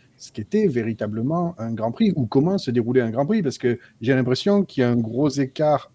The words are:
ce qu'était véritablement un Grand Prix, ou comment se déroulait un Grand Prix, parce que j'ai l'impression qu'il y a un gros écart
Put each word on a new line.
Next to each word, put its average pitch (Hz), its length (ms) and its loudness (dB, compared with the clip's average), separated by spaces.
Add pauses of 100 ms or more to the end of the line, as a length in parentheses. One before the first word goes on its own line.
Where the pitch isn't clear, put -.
(160)
ce - 160 -16
qu'était 202 360 0
véritablement 120 880 -2
un 113 160 -6
Grand 113 180 -2
Prix, 202 240 2
ou 139 100 0
comment 156 320 2
se 131 140 -6
déroulait 123 300 2
un 113 80 0
Grand 120 160 -2
Prix, 208 180 0
parce 131 140 -4
que 120 220 -2 (200)
j'ai 120 140 2
l'impression 131 500 2
qu'il - 180 -4
y - 40 4
a 120 40 4
un 120 60 2
gros 117 320 0
écart 139 680 0